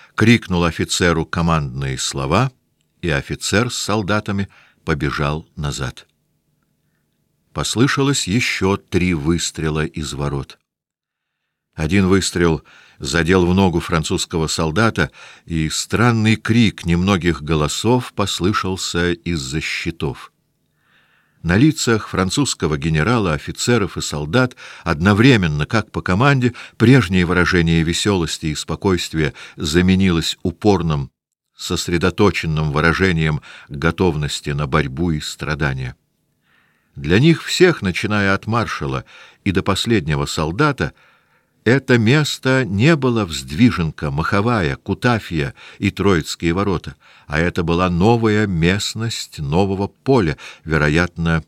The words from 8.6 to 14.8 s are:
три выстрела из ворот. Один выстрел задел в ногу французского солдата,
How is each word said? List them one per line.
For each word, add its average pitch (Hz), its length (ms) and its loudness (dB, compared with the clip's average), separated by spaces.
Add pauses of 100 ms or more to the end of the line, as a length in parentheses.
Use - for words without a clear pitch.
три 90 360 0
выстрела 78 720 -2
из 73 260 -8
ворот. 69 460 -6 (1160)
Один 90 320 0
выстрел 87 560 2 (340)
задел 85 480 2
в 90 80 2
ногу 92 240 4
французского 80 720 -2
солдата, 82 640 0 (320)